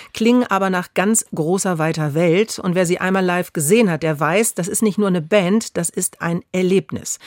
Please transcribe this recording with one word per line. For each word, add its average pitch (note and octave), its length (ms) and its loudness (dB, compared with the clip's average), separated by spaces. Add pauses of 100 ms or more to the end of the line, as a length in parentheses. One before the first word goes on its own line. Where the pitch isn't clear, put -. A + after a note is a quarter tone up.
(140)
klingen A#3+ 300 2
aber F#3+ 260 0
nach F3+ 240 -4
ganz G#3+ 400 0
großer, E3+ 460 0
weiter D#3 340 -2
Welt. F3 460 2
Und F3+ 160 -2
wer F#3 100 2
sie F3 140 0
einmal F#3 260 0
live F3+ 260 -2
gesehen F#3+ 380 4
hat, D#3+ 140 -2
der D#3 160 0
weiß, E3+ 340 0
das F3 140 -4
ist - 160 -4
nicht G#3 160 0
nur G3+ 80 2
eine F3+ 160 0
Band, G3+ 520 0
das E3+ 140 -4
ist - 320 -8
ein E3+ 300 -4
Erlebnis. F#3 760 -2